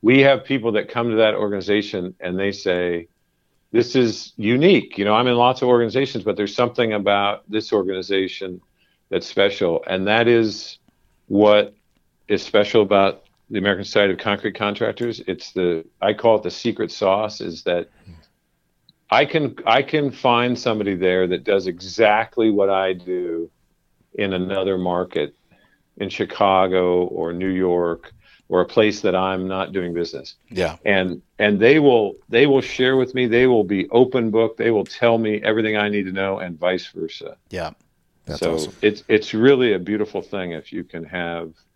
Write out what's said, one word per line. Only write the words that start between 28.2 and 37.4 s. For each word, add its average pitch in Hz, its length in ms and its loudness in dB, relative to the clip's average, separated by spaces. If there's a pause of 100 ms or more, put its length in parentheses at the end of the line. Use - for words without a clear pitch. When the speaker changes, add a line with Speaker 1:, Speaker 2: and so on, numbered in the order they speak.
Speaker 1:
or 90 140 2
a 92 40 2
place 104 360 0
that 92 140 0
I'm 92 340 -2
not 95 240 -6
doing 87 200 -4
business. 82 420 -8 (140)
Speaker 2:
Yeah. 85 360 -4
Speaker 1:
And, 92 360 0 (180)
and 104 200 2
they 131 200 6
will, 120 360 4 (140)
they 127 180 4
will 135 140 4
share 127 340 0
with 127 180 0
me. 127 140 0
They 120 200 4
will 117 180 4
be 95 240 -2
open 123 420 2
book. 113 260 0
They 113 140 0
will 101 140 0
tell 117 320 2
me 107 240 -2
everything 110 340 0
I 104 140 0
need 104 140 -2
to 95 80 -8
know 95 280 -4
and 87 180 -10
vice 90 300 -2
versa. - 480 -12 (140)